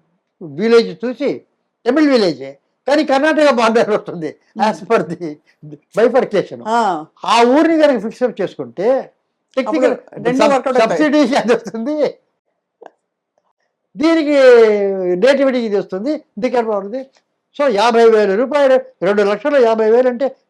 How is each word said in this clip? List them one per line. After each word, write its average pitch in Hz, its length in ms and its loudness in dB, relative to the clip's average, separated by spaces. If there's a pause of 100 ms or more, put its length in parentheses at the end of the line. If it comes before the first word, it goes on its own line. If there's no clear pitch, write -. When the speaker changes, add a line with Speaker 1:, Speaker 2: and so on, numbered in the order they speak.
(440)
Speaker 1:
విలేజ్ 190 640 0
చూసి, 247 360 -6 (460)
తమిళ్ 285 220 2
విలేజే 151 480 -2 (300)
కానీ 294 180 0
కర్ణాటక 294 480 0
బార్డర్ 226 360 0
వస్తుంది, 175 460 -6 (220)
Speaker 2:
మ్మ్. 214 140 -2
Speaker 1:
as 202 160 -10
per 202 220 -2
the 165 260 -10 (360)
bifurcation. 202 960 -2
Speaker 2:
ఆ. 202 380 -2 (200)
Speaker 1:
ఆ 214 160 2
ఊరిని 311 400 2
కనుక 269 200 2
ఫిక్స్ 226 220 -8
అప్ 220 180 -4
చేసుకుంటే 170 720 -6 (440)
టెక్నికల్ 254 360 0
Speaker 2:
అప్పుడు - 320 -6
రెండు 254 160 0
Speaker 1:
సబ్-, 254 140 4
Speaker 2:
వర్కౌట్ 254 280 0
అవుతాయి. 226 80 2
Speaker 1:
సబ్సిడీ 277 460 2
అది 220 180 0
వస్తుంది, 233 540 -4 (1900)
దీనికి 302 400 0 (920)
నేటివిటీ 269 300 2
ఇది 220 200 -4
వస్తుంది, 196 460 -6 (160)
దిక్కర్ 240 260 -2
బాగుంది. 214 400 -6 (560)
So, 277 100 0
యాభై 226 380 4
వేల 208 260 2
రూపాయలు, 262 720 0
రెండు 202 160 0
లక్షల 208 360 0
యాభై 220 340 2
వేలు 254 160 4
అంటే 247 280 -4 (140)